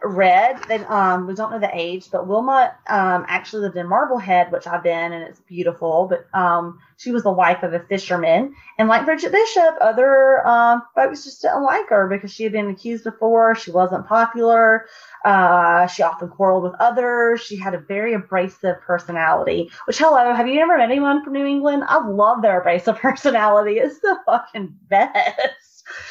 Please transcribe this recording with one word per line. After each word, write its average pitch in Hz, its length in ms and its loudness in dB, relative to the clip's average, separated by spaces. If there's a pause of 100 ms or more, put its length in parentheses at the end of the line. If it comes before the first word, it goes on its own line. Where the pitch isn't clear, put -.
Red, 196 540 2 (100)
then, 220 220 -4
um, 185 380 0
we 190 60 -8
don't 214 180 -6
know 226 80 -8
the 202 140 -2
age, 175 380 -8
but 185 160 -4
Wilmot, 247 440 0 (180)
um, 185 400 0
actually 185 320 -8
lived 190 160 -6
in 175 100 -8
Marblehead, 196 640 0
which 175 160 -6
I've 170 160 -6
been, 170 300 -2
and 165 100 -12
it's - 160 -20
beautiful. 170 680 -2
But, 175 160 -4 (120)
um, 170 400 -2 (200)
she 247 140 -10
was 240 120 -2
the 202 80 0
wife 180 320 2
of 170 100 -6
a 170 60 -4
fisherman, 185 760 -2 (240)
and 220 120 2
like 277 160 2
Bridget 320 260 -2
Bishop, 370 480 2
other, 269 680 4
um, 240 380 2 (100)
folks 269 300 -2
just - 180 -20
didn't - 220 -2
like 403 260 -2
her 196 200 2
because 196 240 -6
she 220 100 -10
had 214 80 -2
been 208 180 -4
accused 226 360 -10
before. 226 500 2
She 196 160 -12
wasn't 180 360 0
popular. 226 800 2 (360)
Uh, 180 640 4
she 180 160 -4
often 175 240 -4
quarreled 185 360 0
with 180 180 -4
others. 240 600 0
She 208 140 -14
had 185 200 -8
a 165 40 -6
very 208 340 -4
abrasive 190 680 -4
personality, 170 880 -2 (180)
which, 254 120 -4
hello, 262 340 4
have 240 160 -2
you 285 100 0
ever 330 180 4
met 233 140 2
anyone 285 320 0
from 277 100 -10
New 277 120 -2
England? 285 420 -2
I 294 180 0
love 208 360 0
their 196 180 2
abrasive 180 380 -2
<laughs> - 20 -16
personality. 214 800 0
It's 294 220 -4
the 392 240 0
fucking 214 500 -4 (140)
best. - 960 -2 (260)